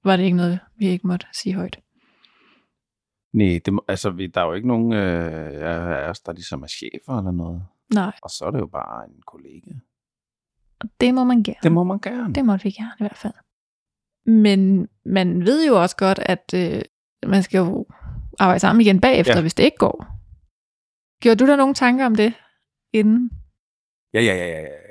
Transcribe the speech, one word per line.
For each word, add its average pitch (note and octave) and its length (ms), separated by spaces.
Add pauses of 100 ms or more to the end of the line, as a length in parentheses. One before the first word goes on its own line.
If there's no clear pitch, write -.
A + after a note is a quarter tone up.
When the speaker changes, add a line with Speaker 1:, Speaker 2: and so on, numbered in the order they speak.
Speaker 1:
var F#3+ 140
det F#3 60
ikke F3+ 140
noget, F3 220 (180)
vi G#3 100
ikke F3+ 200
måtte F3+ 260
sige - 220
højt. F3 240 (1500)
Speaker 2:
Nej, F#2 320
det F#2+ 80
må, - 140
altså, G2 220
vi, F#2 180
der F#2 140
er F2 40
jo E2 80
ikke A2 140
nogen, A#2 260
øh, E2 760 (360)
af D#2+ 40
os, G2 100
der - 140
ligesom E2+ 300
er - 40
chefer - 500
eller F#2+ 140
noget. F2 340 (280)
Speaker 1:
Nej. G3 180 (100)
Speaker 2:
Og - 80
så - 160
er G2 60
det C#3+ 80
jo F2+ 60
bare A#1 440
en - 180
kollega. - 440 (1080)
Speaker 1:
Og A3 100 (120)
det B3 120
må B3+ 100
man B3 200
gerne. G#3+ 200
Speaker 2:
Det E3 80
må E3+ 120
man F#3+ 160
gerne. A3+ 340
Speaker 1:
Det C#4 120
måtte G3 180
vi G3 80
gerne A3 280
i G#3+ 40
hvert - 140
fald. - 160 (920)
Men G3 640 (180)
man F3+ 400
ved D4+ 220
jo G#3 140
også F#3 140
godt, F#3+ 240
at, - 360
øh, F3 260 (480)
man G3 140
skal - 140
jo F#3+ 280 (540)
arbejde F3+ 200
sammen G#3+ 220
igen G3 200
bagefter, A#3+ 340
Speaker 2:
Ja. E3+ 60
Speaker 1:
hvis E3 120
det - 100
ikke - 140
går. - 280 (1160)
Gjorde A3+ 220
du - 60
dig C#4+ 80
nogle C4+ 160
tanker B3+ 320
om A3 100
det G#3+ 180 (600)
inden? A3+ 380 (840)
Speaker 2:
Ja, A2 80
ja, G#2 140
ja, F2 120
ja, D#2+ 140
ja. D2 80 (220)